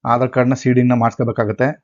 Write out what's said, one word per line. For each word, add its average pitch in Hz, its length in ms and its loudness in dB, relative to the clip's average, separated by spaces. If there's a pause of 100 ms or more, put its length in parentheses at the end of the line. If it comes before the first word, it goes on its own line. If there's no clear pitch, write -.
ಆಧಾರ್ 123 280 0
ಕಾರ್ಡ್‌ನ 127 220 0
ಸೀಡಿಂಗ್‌ನ 123 440 2
ಮಾಡಿಸ್ಕೋಬೇಕಾಗತ್ತೆ. 117 680 -2 (140)